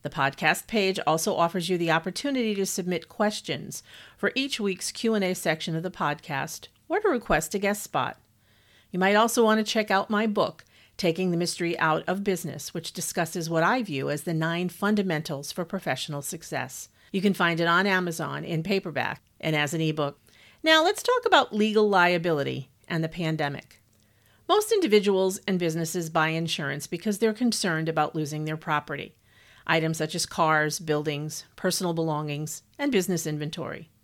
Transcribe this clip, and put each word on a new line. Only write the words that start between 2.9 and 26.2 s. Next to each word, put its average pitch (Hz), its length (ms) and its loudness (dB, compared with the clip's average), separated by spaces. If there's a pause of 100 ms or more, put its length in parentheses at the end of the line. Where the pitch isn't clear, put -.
questions - 720 -4 (360)
for - 180 0
each 269 240 -2
week's 196 320 -2
Q 226 220 -2
and 202 100 2
A 180 120 0
section 170 380 -2
of 160 100 -2
the 185 60 -6
podcast 147 800 -6 (220)
or 359 100 0
to 427 80 0
request 214 480 0
a 196 40 -2
guest 208 220 -2
spot. - 380 -4 (720)
You 180 80 -4
might 196 160 4
also 226 280 4
want 214 140 6
to 220 60 0
check 214 260 -2
out 196 220 2
my 214 160 2
book, 202 360 0 (340)
Taking 180 340 0
the 170 60 0
Mystery 170 420 -2
Out 156 260 2
of 190 180 -2
Business, 170 520 -4
which - 180 -8
discusses - 560 -4
what 165 140 2
I 233 180 2
view 139 300 -4
as 151 100 -4
the 170 140 -4
nine 165 340 -2
fundamentals 175 800 -2
for 175 140 -6
professional 143 560 -6
success. 131 680 -8 (220)
You 196 80 -2
can 196 140 4
find 170 260 2
it 170 80 2
on 180 200 4
Amazon 165 580 -2
in 160 160 -2
paperback 180 640 -4 (180)
and 156 140 -2
as 147 180 0
an 160 80 0
ebook. 156 380 -2 (420)
Now, 320 220 6
let's 403 180 2
talk 494 240 0
about 311 300 4
legal 214 340 4
liability 170 800 2 (180)
and 160 160 0
the 160 60 -2
pandemic. 156 720 -4 (680)
Most 415 240 4
individuals 202 760 4
and 190 100 2
businesses 165 540 -2
buy 160 160 2